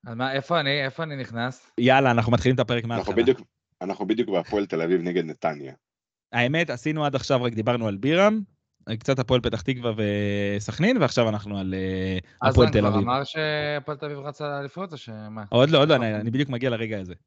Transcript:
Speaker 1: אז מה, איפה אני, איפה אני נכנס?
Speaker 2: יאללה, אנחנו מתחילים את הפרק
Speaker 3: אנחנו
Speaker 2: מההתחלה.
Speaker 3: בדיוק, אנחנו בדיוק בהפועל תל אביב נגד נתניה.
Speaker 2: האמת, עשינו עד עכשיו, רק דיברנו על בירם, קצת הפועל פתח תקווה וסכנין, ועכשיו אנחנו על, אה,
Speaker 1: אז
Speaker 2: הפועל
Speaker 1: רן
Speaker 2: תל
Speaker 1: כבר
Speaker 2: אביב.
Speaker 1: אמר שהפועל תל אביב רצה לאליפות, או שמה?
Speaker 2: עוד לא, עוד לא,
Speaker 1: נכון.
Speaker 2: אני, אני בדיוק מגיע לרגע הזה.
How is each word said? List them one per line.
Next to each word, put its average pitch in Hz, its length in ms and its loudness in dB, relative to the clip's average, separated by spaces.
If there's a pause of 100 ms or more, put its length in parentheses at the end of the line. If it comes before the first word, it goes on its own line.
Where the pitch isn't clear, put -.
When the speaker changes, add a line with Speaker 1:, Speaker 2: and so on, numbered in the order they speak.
Speaker 1:
אז 117 80 -14
מה, 127 180 -4
איפה 151 280 0
אני, 139 240 0
איפה 135 180 -6
אני 151 140 -8
נכנס? 120 600 -8
Speaker 2:
יאללה, 131 320 6
אנחנו 117 220 4
מתחילים 127 220 4
את 127 60 0
הפרק 117 240 0
Speaker 3:
אנחנו 113 40 -8
Speaker 2:
מההתחלה. 104 260 -4
Speaker 3:
בדיוק, 120 260 4 (400)
אנחנו 95 260 -6
בדיוק 110 220 0
בהפועל 98 380 0
תל 82 160 -2
אביב 85 200 2
נגד 87 220 0
נתניה. 73 500 -6 (580)
Speaker 2:
האמת, 139 380 0
עשינו 151 340 -4
עד 139 100 -2
עכשיו, 131 280 0
רק 120 100 -2
דיברנו 113 360 -2
על 98 80 -4
בירם, 185 440 2 (600)
קצת 135 180 0
הפועל 127 220 2
פתח 113 200 -2
תקווה 120 360 -4
וסכנין, 104 1000 0
ועכשיו 127 320 2
אנחנו 104 300 -4
על, 95 160 -4
אה, 95 440 -2 (240)
Speaker 1:
אז 131 100 2
Speaker 2:
הפועל 123 140 8
Speaker 1:
רן 107 60 0
Speaker 2:
תל 110 80 4
Speaker 1:
כבר 104 80 4
Speaker 2:
אביב. 101 120 2
Speaker 1:
אמר 127 240 0
שהפועל 147 760 -4
תל 151 80 -10
אביב 147 120 -10
רצה 147 300 -10
לאליפות, 143 440 -10
או 143 60 -14
שמה? 107 500 -14
Speaker 2:
עוד 131 220 6
לא, 156 80 6
עוד 147 100 6
לא, 156 60 8
Speaker 1:
נכון. 120 120 2
Speaker 2:
אני, 107 140 -2
אני 113 100 -4
בדיוק 135 180 -2
מגיע 127 220 -2
לרגע 110 300 -4
הזה. 90 140 -12 (120)